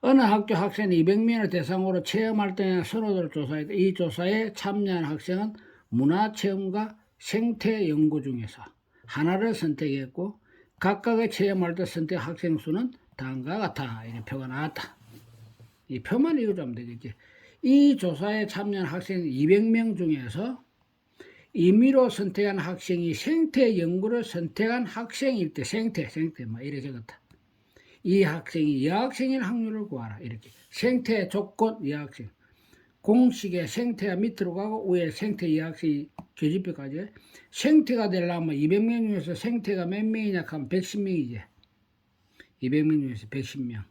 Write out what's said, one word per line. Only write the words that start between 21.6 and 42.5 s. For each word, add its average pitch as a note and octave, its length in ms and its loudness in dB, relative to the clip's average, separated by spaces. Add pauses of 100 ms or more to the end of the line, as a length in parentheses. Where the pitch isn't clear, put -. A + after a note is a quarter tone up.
선택한 G3 480 -2
학생이 F3 560 -2
생태 C4+ 640 2
연구를 F#3 460 0
선택한 A3 640 -2
학생일 A3+ 680 -4
때, C3+ 120 -6
생태, A3 420 -4
생태, D#3 380 -6
뭐, A2+ 160 -10
이래 C#3+ 180 -8
적었다. B2 400 -12 (840)
이 G3 200 4
학생이 D3+ 640 0
여학생일 B3+ 540 0
확률을 A3 480 -4
구하라. A2+ 300 -10
이렇게. A2+ 320 -14 (180)
생태 A3+ 580 0
조건 G#3 580 -2
여학생. C#3+ 440 -8 (720)
공식의 G#3 640 4
생태가 A3 480 -2
밑으로 G3 380 -2
가고 G#3 400 -4
위에 F3 160 2
생태 F3 480 -2
여학생이 D#3 500 -2 (300)
교집표까지. D#3+ 720 -2 (440)
생태가 B3 580 4
되려면 F3 460 0
이백 E3+ 300 4
명 A3+ 240 0
중에서 F3 260 -2
생태가 G3+ 500 -2
몇 G3+ 200 -2
명이냐 G#3+ 420 -2
하면 D3 220 -8
백십 F#3 320 -2
명이지. C#3+ 400 -2 (1200)